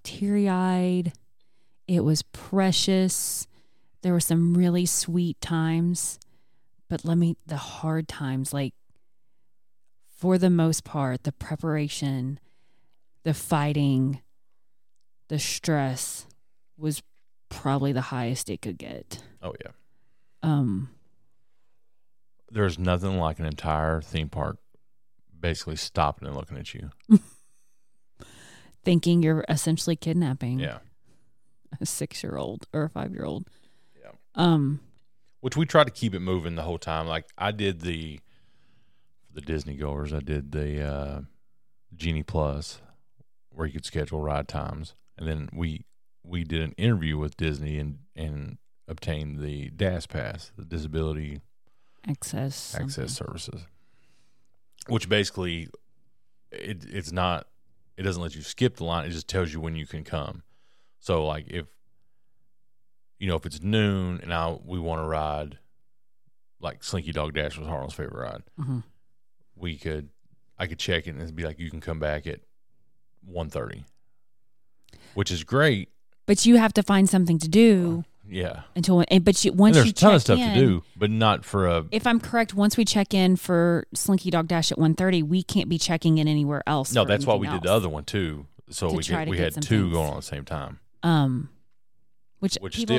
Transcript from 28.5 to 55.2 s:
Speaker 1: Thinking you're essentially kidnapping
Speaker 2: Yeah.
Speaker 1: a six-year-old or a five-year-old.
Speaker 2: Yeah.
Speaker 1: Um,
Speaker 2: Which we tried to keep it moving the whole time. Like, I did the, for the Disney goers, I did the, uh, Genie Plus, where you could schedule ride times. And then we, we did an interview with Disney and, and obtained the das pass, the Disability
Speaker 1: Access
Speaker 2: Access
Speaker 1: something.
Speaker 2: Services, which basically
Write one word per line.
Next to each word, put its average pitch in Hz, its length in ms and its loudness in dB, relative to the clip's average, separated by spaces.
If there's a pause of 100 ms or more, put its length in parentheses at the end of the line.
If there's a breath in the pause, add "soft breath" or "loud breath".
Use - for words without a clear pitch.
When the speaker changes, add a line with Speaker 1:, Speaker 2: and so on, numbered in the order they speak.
Speaker 1:
Thinking 175 380 4
you're 156 260 2
essentially 160 480 0
kidnapping 131 640 -2
Speaker 2:
Yeah. 69 180 -6 (1040)
Speaker 1:
a 160 60 -6
six-year-old - 840 -8
or 151 120 -2
a 160 60 -4
five-year-old. - 580 -8 (500)
Speaker 2:
Yeah. 53 120 -20 (240)
Speaker 1:
Um, 147 460 4 (600)
Speaker 2:
Which 131 160 -4
we 160 80 2
tried 151 200 6
to 123 60 2
keep 107 240 -4
it 90 60 -6
moving 90 340 -2
the 82 80 -6
whole 82 160 -6
time. 80 280 -4
Like, 82 200 -6 (120)
I 98 120 -2
did 98 300 -4
the, 80 400 -8 (1080)
for - 60 -20
the 73 80 -12
Disney 73 360 -6
goers, 73 360 -6
I 76 80 -4
did 71 320 -6
the, 73 340 -4
uh, 71 340 -6 (760)
Genie 80 260 -4
Plus, 73 600 -6 (680)
where 80 160 -8
you 73 60 -8
could - 140 -12
schedule 76 340 -6
ride 71 280 -4
times. 76 460 -10 (220)
And 80 100 -10
then 78 280 -6
we, 80 320 -6 (360)
we 87 220 -6
did 80 160 -4
an 78 120 -4
interview 85 440 0
with 76 220 -6
Disney 76 400 -4
and, 73 220 -8 (140)
and 76 440 -10 (280)
obtained 76 540 -8
the 71 300 -8
das 90 360 -2
pass, 64 520 -10
the 80 60 -14
Disability 78 760 -6 (640)
Speaker 1:
Access - 680 -8
Speaker 2:
Access 135 200 -8
Speaker 1:
something. - 140 -8
Speaker 2:
Services, - 540 -12 (1300)
which 113 200 -2
basically 90 600 -2 (800)